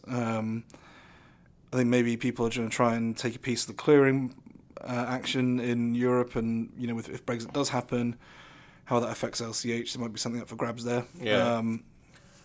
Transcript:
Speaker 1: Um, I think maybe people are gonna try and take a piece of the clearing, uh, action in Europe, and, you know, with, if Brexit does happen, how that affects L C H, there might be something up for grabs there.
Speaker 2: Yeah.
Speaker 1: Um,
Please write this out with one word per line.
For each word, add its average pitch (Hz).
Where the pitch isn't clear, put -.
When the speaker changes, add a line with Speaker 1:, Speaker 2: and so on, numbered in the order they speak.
Speaker 1:
Um, 113
I 127
think 123
maybe 120
people 120
are 113
gonna 113
try 117
and 117
take 117
a -
piece 120
of -
the 107
clearing, 135
uh, 123
action 127
in 120
Europe, 123
and, 113
you 123
know, 117
with, 113
if 117
Brexit 117
does 143
happen, 120
how 123
that 117
affects 117
L 113
C 117
H, 117
there 123
might 117
be 107
something 120
up 104
for 117
grabs 117
there. 120
Speaker 2:
Yeah. 117
Speaker 1:
Um, 113